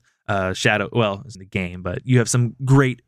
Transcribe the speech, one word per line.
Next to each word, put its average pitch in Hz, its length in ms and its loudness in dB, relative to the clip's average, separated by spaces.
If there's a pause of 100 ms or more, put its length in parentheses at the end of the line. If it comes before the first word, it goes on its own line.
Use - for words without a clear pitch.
(280)
uh, 95 260 -2
Shadow, 104 380 0
well, 101 340 -2
it's 107 100 -18
in 95 40 -20
the 95 60 -20
game, 90 360 -8
but 90 240 -8
you 123 140 4
have 117 100 0
some 120 340 0
great 131 440 4